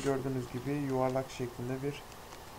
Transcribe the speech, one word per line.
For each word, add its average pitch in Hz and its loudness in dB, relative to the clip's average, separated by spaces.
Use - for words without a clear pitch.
Gördüğünüz 131 2
gibi 127 -2
yuvarlak 131 4
şeklinde 127 -2
bir 143 -2